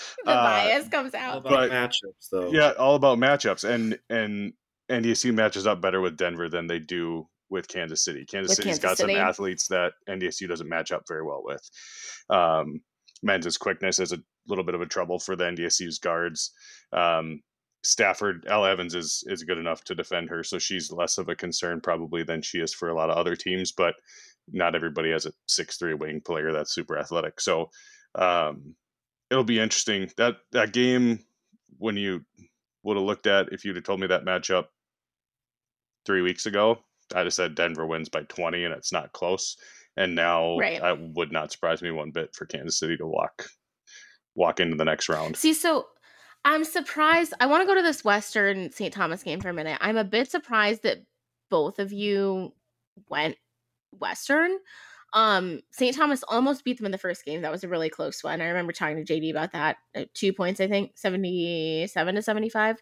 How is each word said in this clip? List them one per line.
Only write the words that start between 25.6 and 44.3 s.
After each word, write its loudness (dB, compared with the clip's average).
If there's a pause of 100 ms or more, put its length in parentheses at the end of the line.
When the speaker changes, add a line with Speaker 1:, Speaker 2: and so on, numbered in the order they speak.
Speaker 2:
three -2
wing -6
player -4
that's -4
super -6
athletic. -4
So, 0 (460)
um, 0 (540)
it'll 4
be 2
interesting. 0
That, 2 (160)
that 2
game, 4 (580)
when -2
you -4 (580)
would 0
have 2
looked 0
at, 4
if -10
you'd -6
have -10
told -2
me -2
that 2
matchup 0 (1400)
three 2
weeks -2
ago, 2 (320)
I'd 2
have -2
said -2
Denver -2
wins -6
by -6
twenty -4
and -4
it's -8
not -4
close. -4 (400)
And 0
now 2
Speaker 1:
Right. 0
Speaker 2:
it 0 (160)
would -2
not -4
surprise -2
me -6
one -6
bit -6
for -12
Kansas -6
City -2
to -8
walk, -4 (840)